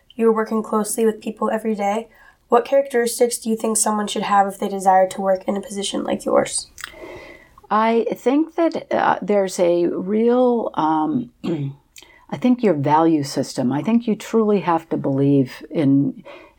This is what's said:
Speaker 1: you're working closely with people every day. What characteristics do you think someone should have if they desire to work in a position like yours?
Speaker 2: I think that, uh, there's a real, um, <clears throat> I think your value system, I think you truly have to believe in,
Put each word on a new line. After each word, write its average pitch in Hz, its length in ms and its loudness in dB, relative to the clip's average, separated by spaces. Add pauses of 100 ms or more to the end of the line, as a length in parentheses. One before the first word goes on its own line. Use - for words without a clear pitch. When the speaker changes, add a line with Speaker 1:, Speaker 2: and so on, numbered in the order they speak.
(140)
Speaker 1:
you're 226 200 2
working 220 280 -2
closely 220 440 -2
with 214 160 0
people 220 280 -6
every 220 240 -2
day. 208 340 -4 (420)
What 240 160 4
characteristics 247 720 0
do 226 120 -8
you 220 60 -2
think 220 220 -2
someone 214 300 -2
should 208 160 -6
have 202 220 2
if 196 140 -8
they 208 80 -4
desire 190 400 2
to 190 140 -8
work 190 260 -2
in 202 100 -2
a 196 40 -8
position 196 420 -8
like - 220 -6
yours? - 440 0 (1000)
Speaker 2:
I 226 420 2
think 294 420 0
that, - 360 -2
uh, - 300 2
there's 190 360 0
a 175 300 2
real, 226 880 0
um, 156 640 0
<clears throat> - 60 -18 (840)
I - 80 -8
think 247 240 2
your 196 140 4
value 151 480 4
system, 131 480 -4
I 135 100 -2
think 233 240 0
you 214 100 0
truly 208 440 0
have 165 300 0
to 151 80 -4
believe 139 720 0
in, 139 520 2 (360)